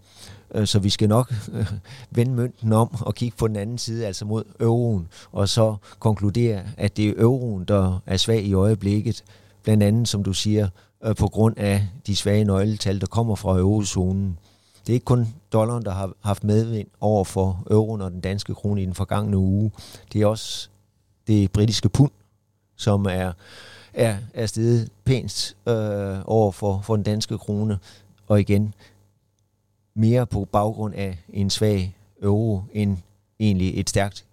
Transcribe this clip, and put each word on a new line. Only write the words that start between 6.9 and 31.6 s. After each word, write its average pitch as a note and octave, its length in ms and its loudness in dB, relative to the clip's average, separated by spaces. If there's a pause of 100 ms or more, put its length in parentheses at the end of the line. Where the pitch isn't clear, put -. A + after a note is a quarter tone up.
det G#2+ 120 2
er G2 80 0
euroen, A2+ 460 2
der F#2+ 420 2
er F#2+ 120 -2
svag A2+ 260 0
i G2+ 100 0
øjeblikket. G2+ 680 2 (400)
Blandt G#2+ 200 4
andet, A2 240 4
som G2+ 160 -2
du F#2+ 100 0
siger, G#2+ 360 0 (360)
øh, A2 100 0
på - 120 2
grund A2 300 2
af G2+ 300 0 (200)
de G2+ 80 -2
svage G#2 280 2
nøgletal, G2+ 580 0
der F#2+ 60 -2
kommer G#2 280 -2
fra F#2 220 0
eurozonen. F#2+ 800 0 (500)
Det A2 60 0
er - 20 4
ikke B2+ 100 -2
kun B2 220 2 (260)
dollaren, A2+ 320 0
der G2+ 60 -4
har F#2+ 300 -6
haft G2+ 220 -2
medvind G#2+ 440 0 (120)
over G#2 240 2
for F#2+ 480 -2
euroen A2 300 2
og F#2+ 100 -6
den F2+ 100 -10
danske G2 320 -6
krone G2+ 280 -2
i F#2+ 40 -2
den F#2 80 -4
forgangne G2+ 440 -2
uge. G2 340 2 (420)
Det G#2 80 0
er G#2 40 4
også - 440 -4 (580)
det G#2 240 4
britiske G#2+ 380 2
pund, - 220 4 (640)
som G2+ 300 0
er, F#2 260 -2 (640)
er, A2+ 240 0 (160)
er A2+ 120 -4
steget A2+ 440 0 (160)
pænt, - 500 -2 (120)
øh, G2+ 580 -2
over G#2+ 260 2
for, G2 300 -2
for G#2+ 140 -2
den G#2 80 -2
danske G#2+ 340 -4
krone. G#2 420 -2 (480)
Og G#2 120 4
igen, G2+ 340 2 (1200)
mere A#2 300 2
på G2+ 260 -4
baggrund G#2+ 440 -2
af G2 220 -6 (120)
en G2 200 -2
svag G2 480 0 (240)